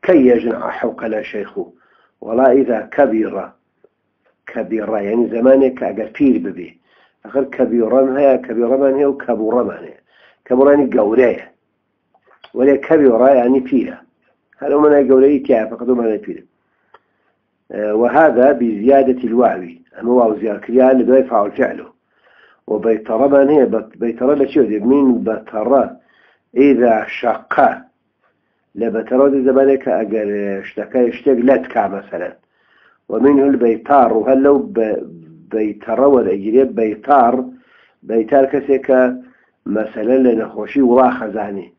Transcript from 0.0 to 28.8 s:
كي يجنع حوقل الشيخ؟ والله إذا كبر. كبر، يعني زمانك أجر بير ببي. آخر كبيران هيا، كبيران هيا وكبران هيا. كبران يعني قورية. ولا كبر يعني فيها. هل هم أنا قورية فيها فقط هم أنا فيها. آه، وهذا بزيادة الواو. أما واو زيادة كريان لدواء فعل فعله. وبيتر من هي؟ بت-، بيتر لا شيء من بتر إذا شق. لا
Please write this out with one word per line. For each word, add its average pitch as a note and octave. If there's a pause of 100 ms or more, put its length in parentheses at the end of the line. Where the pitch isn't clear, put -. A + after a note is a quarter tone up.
كي D3+
يجنع A#2
حوقل A2+
الشيخ؟ G#2 (640)
والله B2
إذا A#2+
كبر. G#2+ (960)
كبر، G#2+
يعني G#2+
زمانك B2+
أجر G2+
بير B2+
ببي. F2 (460)
آخر B2+
كبيران B2+
هيا، C#3
كبيران B2+
هيا C#3+
وكبران A#2+
هيا. - (460)
كبران C#3
يعني A#2+
قورية. A2 (1000)
ولا C3+
كبر C3+
يعني B2+
فيها. - (560)
هل C#3
هم D3+
أنا C#3+
قورية C3+
فيها A#2
فقط A#2
هم B2
أنا A2
فيها. F#2+ (1300)
آه، G#2
وهذا B2
بزيادة B2+
الواو. A2 (380)
أما A#2
واو A2+
زيادة G2+
كريان B2+
لدواء B2
فعل G#2
فعله. - (800)
وبيتر A2+
من C#3
هي؟ C#3+
بت-، A2
بيتر A#2
لا C#3
شيء G#2+
من B2+
بتر A2 (640)
إذا A#2+
شق. - (1120)
لا A2+